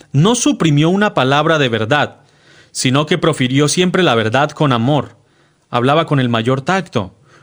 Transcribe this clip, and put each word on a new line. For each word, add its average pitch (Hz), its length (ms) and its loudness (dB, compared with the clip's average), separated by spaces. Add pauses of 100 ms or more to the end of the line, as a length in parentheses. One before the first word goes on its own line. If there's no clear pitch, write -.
(120)
no 175 220 4
suprimió 160 540 0
una 202 240 0
palabra 151 460 2
de 135 100 0
verdad, 113 520 -2 (520)
sino 135 320 0
que 170 140 -2
profirió 143 500 0
siempre 180 340 0
la 143 120 2
verdad 117 360 0
con 147 220 -2
amor. 120 440 -2 (520)
Hablaba 135 380 0
con 143 140 0
el 127 100 0
mayor 120 320 -2
tacto, 175 520 -4 (280)